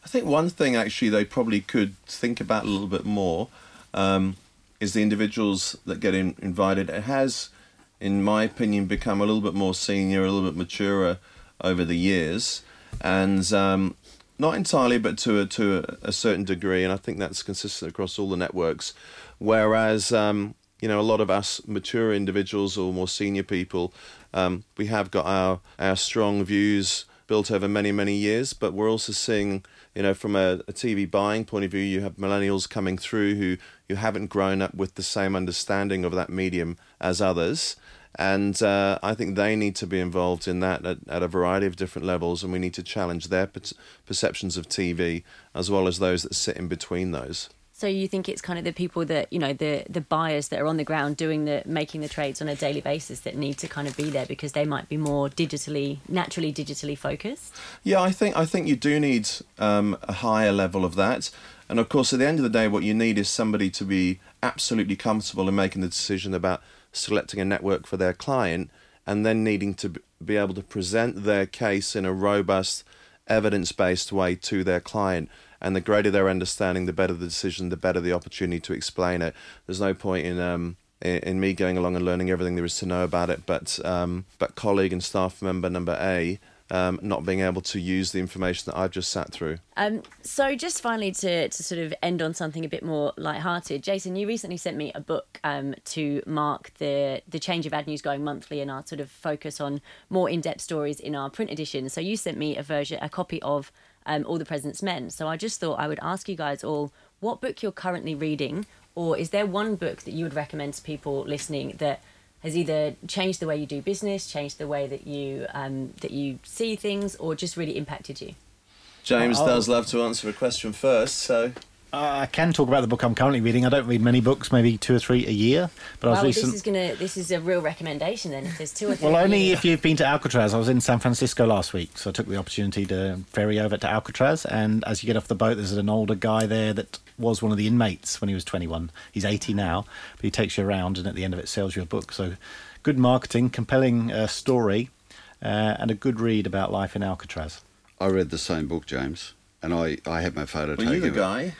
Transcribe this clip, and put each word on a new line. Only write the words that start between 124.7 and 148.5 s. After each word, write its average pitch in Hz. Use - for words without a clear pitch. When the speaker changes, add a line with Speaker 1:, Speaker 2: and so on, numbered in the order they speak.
Speaker 3:
two -
or 117
three 123
a 113
year. 131
But 117
I 120
was 117
Speaker 2:
Well, 135
Speaker 3:
recent- 214
Speaker 2:
this 247
is 202
gonna, 185
this 185
is 175
a 170
real 175
recommendation 160
then, 139
if 170
there's 156
two 208
or -
three 151
Speaker 3:
Well, 165
Speaker 2:
a 175
Speaker 3:
only 196
Speaker 2:
year. 185
Speaker 3:
if 170
you've 165
been 160
to 151
Alcatraz. 123
I 113
was 113
in 127
San 120
Francisco 123
last 104
week, 85
so -
I 92
took -
the 98
opportunity 98
to 95
ferry 107
over 107
to -
Alcatraz. 139
And 107
as 107
you 110
get 110
off 101
the 113
boat, 110
there's 101
an 101
older 107
guy 110
there 107
that 101
was 113
one 110
of 104
the 107
inmates 110
when 101
he 98
was 90
twenty-one. 82
He's 101
eighty 104
now, 98
but -
he 101
takes -
you 101
around 95
and 90
at 85
the 90
end 95
of 90
it -
sells 95
you 98
a 90
book. -
So 92
good 143
marketing, 123
compelling, 120
uh, 107
story, 117
uh, 107
and 113
a -
good 113
read 110
about 95
life 98
in 101
Alcatraz. 78
Speaker 4:
I 95
read 95
the -
same 78